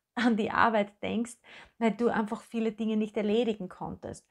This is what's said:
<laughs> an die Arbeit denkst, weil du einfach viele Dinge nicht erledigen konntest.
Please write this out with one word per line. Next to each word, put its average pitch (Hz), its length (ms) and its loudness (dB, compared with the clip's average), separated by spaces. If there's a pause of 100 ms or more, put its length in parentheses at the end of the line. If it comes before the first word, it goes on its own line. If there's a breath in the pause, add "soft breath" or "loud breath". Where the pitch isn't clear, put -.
<laughs> - 120 -20
an 233 220 2
die 202 140 0
Arbeit 214 520 2
denkst, 202 340 -4 (420 loud breath)
weil 226 140 2
du 233 160 0
einfach 214 340 -2
viele 226 300 -2
Dinge 220 240 -2
nicht 214 200 -2
erledigen 214 520 0
konntest. - 640 -12